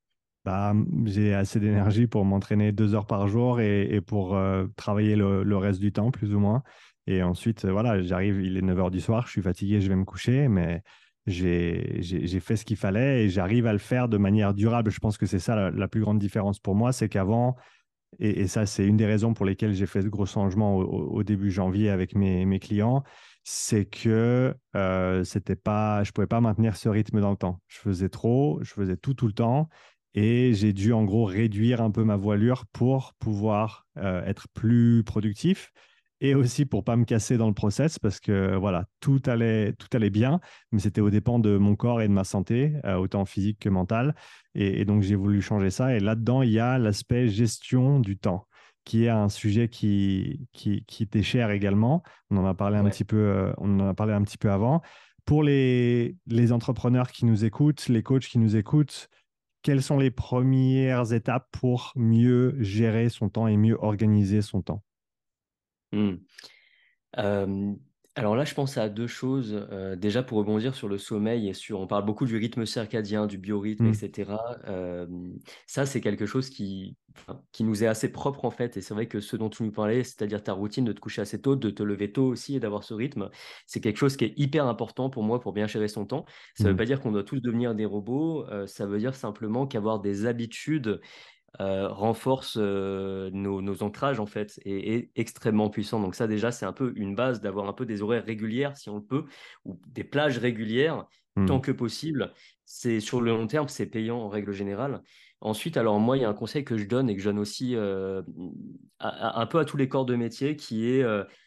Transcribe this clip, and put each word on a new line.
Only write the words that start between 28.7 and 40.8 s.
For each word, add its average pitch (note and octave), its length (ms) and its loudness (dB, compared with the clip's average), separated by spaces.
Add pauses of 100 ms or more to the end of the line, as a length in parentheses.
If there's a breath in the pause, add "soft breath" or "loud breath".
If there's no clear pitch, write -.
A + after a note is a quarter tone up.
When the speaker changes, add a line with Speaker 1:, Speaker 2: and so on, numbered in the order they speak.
Speaker 1:
faisais F#2 260 -2
tout, - 160 -2
tout B2 140 0
le G#2 60 -2
temps, B2 360 2 (440 soft breath)
et A#2+ 400 4
j'ai G#2 200 4
dû G2 200 2
en A2 100 4
gros G#2+ 220 2
réduire A2 560 2
un A2 80 2
peu G#2+ 140 2
ma G#2+ 120 4
voilure G#2 560 2
pour C3 460 0
pouvoir, G#2+ 720 -2 (100)
euh, F#2 280 -2
être - 280 -6
plus A#2 500 4
productif A2 680 -2 (500 soft breath)
et C#3 140 4
aussi C3+ 300 2
pour G#2 200 -2
pas A#2 100 2
me A#2+ 80 4
casser A#2 320 2
dans A2+ 120 2
le G#2 60 2
process A#2+ 460 0
parce G2+ 220 -2
que F#2+ 340 0
voilà, F#2+ 300 0 (160)
tout C3+ 240 2
allait, A2+ 480 2
tout - 180 -20
allait G#2+ 200 2
bien, B2+ 280 4 (320 loud breath)
mais A2 80 2
c'était G#2+ 220 0